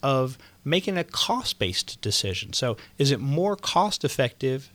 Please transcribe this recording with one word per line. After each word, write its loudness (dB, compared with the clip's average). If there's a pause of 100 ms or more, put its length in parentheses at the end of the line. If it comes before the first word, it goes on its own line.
of 0 (240)
making 0
a 0
cost-based -2
decision. -2
So -2 (200)
is 4
it 0
more 2
cost-effective 0